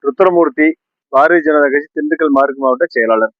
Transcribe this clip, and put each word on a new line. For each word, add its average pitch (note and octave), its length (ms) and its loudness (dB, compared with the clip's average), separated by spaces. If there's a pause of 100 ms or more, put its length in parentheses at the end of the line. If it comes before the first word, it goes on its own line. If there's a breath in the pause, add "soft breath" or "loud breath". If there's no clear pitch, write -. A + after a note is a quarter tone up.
ருத்ரமூர்த்தி, D#3 680 0 (400)
பாரதிய D#3+ 340 2
ஜனதா D3+ 260 2
கட்சி D3 220 -4
திண்டுக்கல் D#3 340 -4
மார்க் C#3 300 0
மாவட்ட C3 300 -2
செயலாளர். A2+ 520 -2